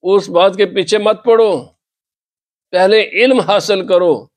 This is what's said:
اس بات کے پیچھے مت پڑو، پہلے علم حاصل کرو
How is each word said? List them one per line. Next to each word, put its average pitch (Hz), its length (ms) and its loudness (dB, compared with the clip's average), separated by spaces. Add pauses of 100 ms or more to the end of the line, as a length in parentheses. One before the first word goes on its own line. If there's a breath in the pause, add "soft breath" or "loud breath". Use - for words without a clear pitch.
اس 185 260 -2
بات 180 280 0
کے 202 100 0
پیچھے 190 320 -4
مت 214 260 -2
پڑو، 220 400 2 (1040)
پہلے 190 420 2
علم 240 280 0
حاصل 190 460 -2
کرو 175 400 0 (100)